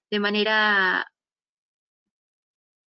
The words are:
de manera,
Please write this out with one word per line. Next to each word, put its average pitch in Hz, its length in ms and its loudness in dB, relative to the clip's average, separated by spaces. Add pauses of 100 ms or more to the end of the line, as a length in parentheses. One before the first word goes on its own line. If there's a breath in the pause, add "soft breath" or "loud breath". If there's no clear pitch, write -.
(120)
de 208 80 -2
manera, 208 920 0 (1800)